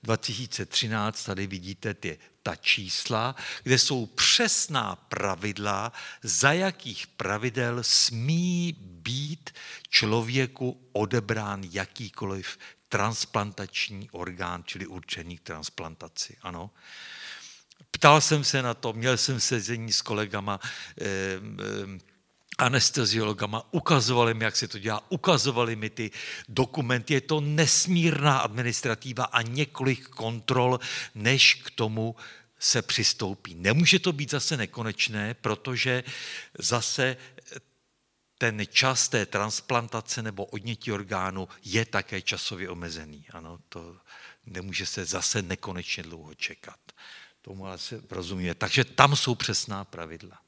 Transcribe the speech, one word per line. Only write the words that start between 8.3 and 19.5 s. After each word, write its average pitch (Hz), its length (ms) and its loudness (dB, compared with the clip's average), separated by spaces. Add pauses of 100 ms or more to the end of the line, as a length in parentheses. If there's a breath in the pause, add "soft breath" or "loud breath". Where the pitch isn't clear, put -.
být 117 720 -6 (380 loud breath)
člověku 123 1040 2
odebrán 104 760 0
jakýkoliv 95 880 -6 (300 loud breath)
transplantační 104 1200 -4
orgán, 87 560 -8
čili 92 200 -10
určený 87 520 -10
k - 40 -20
transplantaci, 82 1000 -10
ano. 90 280 -10 (1200 loud breath)
Ptal 151 300 8
jsem 147 240 2
se 135 180 2
na 120 120 0
to, 113 180 -4
měl 117 240 2
jsem 127 240 0
sezení 113 520 -2